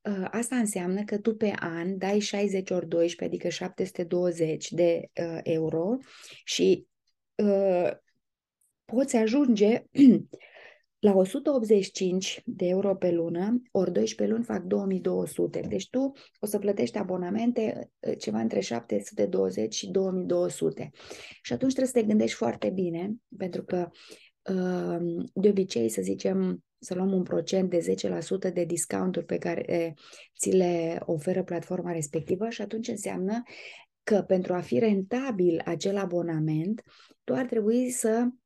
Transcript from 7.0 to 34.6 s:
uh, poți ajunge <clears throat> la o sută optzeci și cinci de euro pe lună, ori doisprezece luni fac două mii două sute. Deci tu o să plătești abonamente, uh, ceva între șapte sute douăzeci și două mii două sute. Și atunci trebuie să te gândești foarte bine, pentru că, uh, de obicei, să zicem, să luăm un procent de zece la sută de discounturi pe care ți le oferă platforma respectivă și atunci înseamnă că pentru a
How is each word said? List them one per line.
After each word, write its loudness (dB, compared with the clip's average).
uh, 2
poți 0
ajunge 4
<clears throat> -
la 6
o 8
sută -2
optzeci 4
și -8
cinci -4
de -2
euro 2
pe 0
lună, 0
ori 0
doisprezece 0
luni 0
fac -4
două 0
mii 0
două 0
sute. -2
Deci -4
tu -2
o -8
să -2
plătești -2
abonamente, -2
uh, -4
ceva -4
între 0
șapte -4
sute -2
douăzeci -2
și -8
două 0
mii -2
două 2
sute. -4
Și -8
atunci 0
trebuie 0
să 4
te 2
gândești 2
foarte -2
bine, -2
pentru -6
că, -2
uh, -2
de 4
obicei, 2
să -2
zicem, -2
să -8
luăm 0
un 2
procent 0
de 2
zece -2
la -2
sută -4
de -2
discounturi -2
pe -4
care -2
ți -2
le 2
oferă -2
platforma -4
respectivă -4
și -8
atunci -8
înseamnă -4
că 2
pentru 0
a -2